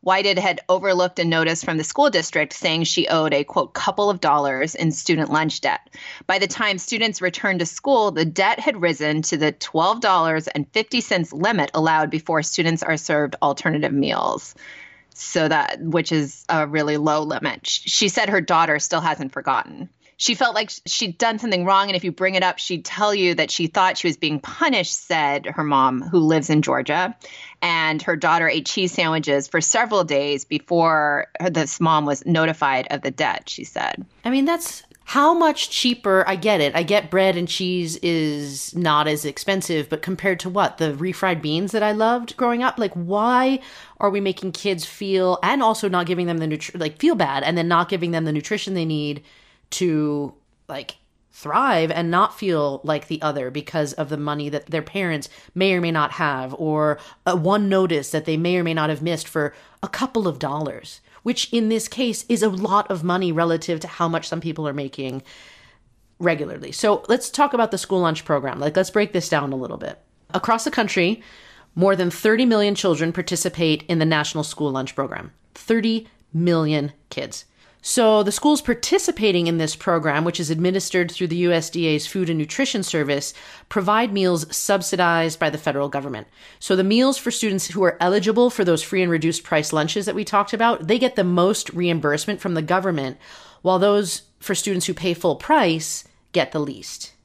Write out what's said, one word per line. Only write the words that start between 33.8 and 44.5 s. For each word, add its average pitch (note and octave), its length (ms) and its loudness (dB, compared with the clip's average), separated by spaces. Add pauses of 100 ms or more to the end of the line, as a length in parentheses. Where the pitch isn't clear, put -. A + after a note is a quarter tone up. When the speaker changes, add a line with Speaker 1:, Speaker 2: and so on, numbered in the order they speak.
Speaker 2:
I A#3 60 0
mean, C4+ 140 4
that's E4+ 360 -2 (240)
how D4 280 4
much E4 360 2
cheaper? G3+ 580 2
I F#3+ 100 0
get F#3 240 2
it. C#3 140 2
I E3+ 80 2
get G3+ 280 0
bread F#3+ 240 4
and F3 120 -2
cheese F3+ 500 -4
is D3 760 -2
not D#3 340 2
as D3+ 180 -2
expensive, D#3+ 640 -2
but D#3 120 -4
compared F#3 380 -2
to F#3 100 -6
what? F#3 280 0
The D#3 160 0
refried F3 480 -2
beans E3 320 -2
that G#3+ 100 0
I G#3+ 80 2
loved A3+ 460 0
growing A#3+ 260 0
up? B3+ 160 -2
Like, G#3 140 -2
why A#3+ 680 2 (380)
are G3+ 120 2
we G3+ 120 0
making F#3+ 320 -4